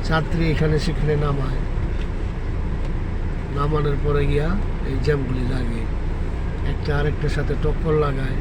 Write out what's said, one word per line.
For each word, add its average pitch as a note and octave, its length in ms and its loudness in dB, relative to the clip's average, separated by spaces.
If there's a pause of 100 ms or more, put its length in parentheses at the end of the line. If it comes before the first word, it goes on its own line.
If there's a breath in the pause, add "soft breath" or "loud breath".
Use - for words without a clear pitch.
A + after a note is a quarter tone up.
যাত্রী D#3+ 360 2 (100)
এখানে D#3 220 2 (100)
সেখানে D3 280 2 (120)
নামায়, C3+ 360 0 (2000)
নামানোর C#3+ 480 0
পরে D3 160 2 (100)
গিয়া C#3+ 160 2 (420)
এই C3+ 60 -2 (100)
জ্যামগুলি C3 380 0 (100)
লাগে, A#2 280 0 (920)
একটা D3+ 280 -2
আরেকটার C#3+ 380 0
সাথে D3 160 0 (100)
টক্কর D3+ 320 2 (100)
লাগায় C3+ 360 0